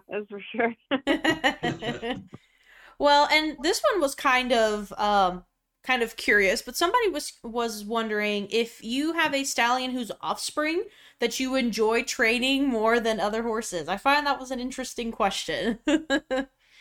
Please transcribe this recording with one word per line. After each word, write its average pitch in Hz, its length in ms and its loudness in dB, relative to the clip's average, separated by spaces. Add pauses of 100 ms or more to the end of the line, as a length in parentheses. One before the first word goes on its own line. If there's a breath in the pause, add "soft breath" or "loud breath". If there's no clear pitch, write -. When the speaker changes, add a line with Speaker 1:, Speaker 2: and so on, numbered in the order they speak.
Speaker 1:
that's 208 220 -6
for 202 120 -12 (140)
sure. 233 180 0 (180)
<laughs> 277 160 0
Speaker 2:
<laughs> 254 1200 -2 (680 loud breath)
Well, 285 320 6
and 311 300 2
this 330 200 0 (100)
one 392 100 0
was 277 140 0
kind 254 380 2
of, 214 400 2
um, 196 520 2 (380)
kind 254 200 2
of 220 140 -4
curious, 208 460 4
but 247 140 -14
somebody 427 320 2
was, 285 240 -6 (100)
was 226 420 -4
wondering 208 640 -2
if 226 340 -2
you 277 300 -2
have 311 220 0
a 277 80 0
stallion 254 480 0
whose 247 200 -6 (100)
offspring 302 640 -4 (340 loud breath)
that - 200 -2
you 262 160 -2
enjoy 233 480 2
training 262 640 0
more 226 300 2
than 220 200 0
other 208 240 -2
horses. 214 440 -4
I 185 100 -4
find 285 300 2
that 262 120 0
was 254 120 -12
an 247 80 -4
interesting 247 520 -6
question. 190 720 -2
<laughs> 277 640 0 (320 soft breath)